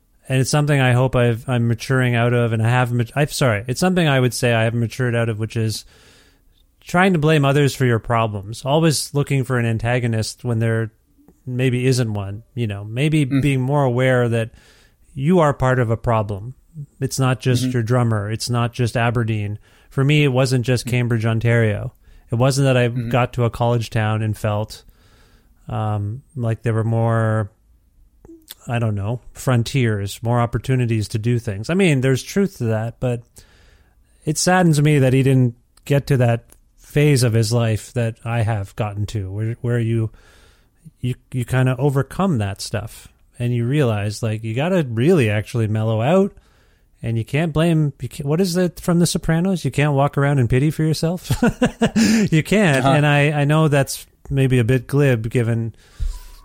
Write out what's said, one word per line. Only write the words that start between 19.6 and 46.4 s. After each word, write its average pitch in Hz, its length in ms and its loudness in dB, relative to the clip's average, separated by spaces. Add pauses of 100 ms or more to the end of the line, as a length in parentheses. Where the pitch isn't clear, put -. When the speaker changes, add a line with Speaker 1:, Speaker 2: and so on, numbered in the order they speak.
Speaker 1:
For 135 120 -2
me, 147 220 4
it 143 80 2
wasn't 127 320 2
just 123 220 0
Speaker 2:
Mm. - 40 -6
Speaker 1:
Cambridge, 120 360 0
Ontario. 113 680 0 (380)
It 123 60 -2
wasn't 131 300 2
that 127 120 4
I 123 100 2
Speaker 2:
Mm-hmm. 117 220 -4
Speaker 1:
got 123 240 0
to 120 100 0
a 113 60 0
college 120 400 0
town 107 320 -2
and 107 140 -2
felt, 107 480 -6 (840)
um, 107 540 -4 (140)
like 113 260 -4
there 113 120 -2
were 110 100 0
more, 113 680 0 (1160)
I 120 120 -4
don't 113 160 0
know, 101 260 -6 (120)
frontiers, 117 880 -2
more 120 180 0
opportunities 117 680 -2
to 113 100 -4
do 120 200 0
things. 104 320 -6
I 170 40 0
mean, 170 260 4
there's 131 220 2
truth - 360 -2
to 123 60 -4
that, 113 360 -4
but 120 220 -4 (1040)
it 156 140 -4
saddens 175 440 4
me 151 160 4
that 131 140 4
he 135 100 4
didn't 127 320 4 (300)
get 139 240 0
to 139 100 2
that 120 260 0 (320)
phase 147 460 2
of 110 100 2
his 113 200 2
life 113 400 -2
that 113 320 -4
I 117 180 -2
have 104 340 -4
gotten 104 300 -4
to, 95 240 -6
where, 110 300 -6
where 120 180 -2
you, 113 320 -2 (880)
you, 123 140 -4 (180)
you 123 120 -4
kinda 127 340 0
overcome 139 600 0
that 101 220 -4
stuff - 480 -10 (300)
and 123 160 -2
you 117 120 -2
realize, 110 560 0
like, 110 220 -4
you 110 100 -6
gotta 170 340 0
really 120 420 2
actually 107 380 -2
mellow 110 340 -2
out, 190 300 2 (680)